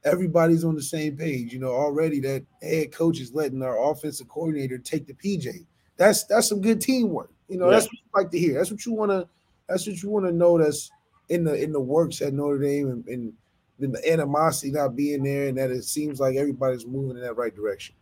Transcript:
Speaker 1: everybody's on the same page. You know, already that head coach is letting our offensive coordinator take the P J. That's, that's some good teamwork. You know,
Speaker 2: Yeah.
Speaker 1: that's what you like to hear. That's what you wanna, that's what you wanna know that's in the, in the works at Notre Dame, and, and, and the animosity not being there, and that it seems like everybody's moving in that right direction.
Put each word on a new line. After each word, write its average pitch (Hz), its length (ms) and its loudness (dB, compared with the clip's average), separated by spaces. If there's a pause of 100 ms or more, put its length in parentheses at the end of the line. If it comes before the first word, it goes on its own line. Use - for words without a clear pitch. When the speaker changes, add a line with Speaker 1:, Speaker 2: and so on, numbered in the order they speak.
Speaker 1:
everybody's 165 600 4
on 160 100 2
the 147 80 -6
same 151 340 -4
page. 135 340 -4
You 127 100 -10
know, 127 120 -2
already 147 480 0
that 135 240 -2 (160)
head 160 320 -2
coach 165 280 2
is 120 120 -12
letting 135 300 -2
our 127 280 2
offensive 147 380 -6
coordinator 147 480 -4
take 135 300 -6
the 135 80 -18
P 196 240 -4
J. - 280 -8 (300)
That's, 190 280 6
that's 226 240 2
some 208 120 -2
good 220 200 2
teamwork. 226 500 0 (180)
You 190 100 -8
know, 180 80 2
Speaker 2:
Yeah. 185 60 8
Speaker 1:
that's 226 140 6
what - 80 -14
you - 200 -20
like 190 180 2
to 170 60 -2
hear. 156 200 2
That's 180 120 0
what 214 140 -12
you 233 80 -4
wanna, 202 340 0 (400)
that's 190 200 -2
what 180 160 -8
you 202 80 -6
wanna 190 220 0
know 170 260 6
that's 151 320 2 (400)
in 170 120 2
the, 156 120 2
in 156 180 -2
the 147 80 0
works 151 400 0
at 139 140 -2
Notre 143 240 0
Dame, 143 320 0
and, 120 180 -8
and, 117 240 -8 (480)
and 135 140 -4
the - 180 0
animosity 147 580 0
not 139 240 -2
being 143 300 -2
there, 139 240 -2
and 131 100 -4
that 131 120 0
it 127 120 -4
seems 151 380 -6
like 131 160 2
everybody's 131 500 -2
moving 131 300 -6
in 123 60 -12
that 120 140 -6
right 113 200 -2
direction. 101 460 -6